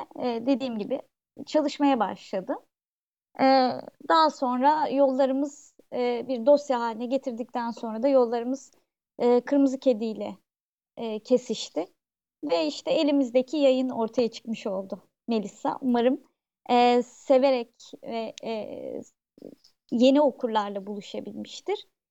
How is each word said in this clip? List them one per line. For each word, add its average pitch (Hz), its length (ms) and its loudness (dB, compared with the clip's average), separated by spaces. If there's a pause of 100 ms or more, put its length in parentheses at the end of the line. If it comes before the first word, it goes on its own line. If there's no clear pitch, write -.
(220)
e, 233 240 -4
dediğim 254 320 -2
gibi 226 240 -6 (440)
çalışmaya 285 540 2
başladım. 202 580 -4 (840)
E, 262 300 4 (380)
daha 320 220 6
sonra 277 580 0
yollarımız, 269 840 0 (180)
e, 240 360 -4
bir 233 180 -2
dosya 285 340 4
haline 233 260 -6
getirdikten 240 640 -4
sonra 220 320 -8
da 277 60 4
yollarımız, 247 640 0 (460)
e, 240 220 4
Kırmızı 269 400 2
Kedi 233 240 0
ile, 208 320 -8 (600)
e, 220 260 -8
kesişti. - 640 -2 (580)
Ve 320 220 0
işte 302 240 -6
elimizdeki 277 680 0
yayın 262 340 2
ortaya 226 400 -2
çıkmış - 360 -10
oldu 190 420 -8 (200)
Melisa. 226 520 -4
Umarım, 247 400 2 (500)
e, 240 320 4
severek 254 680 2 (300)
ve, 226 320 -10 (100)
e, - 580 -8 (880)
yeni 254 300 6
okurlarla 214 640 -2
buluşabilmiştir. 208 1000 -10 (240)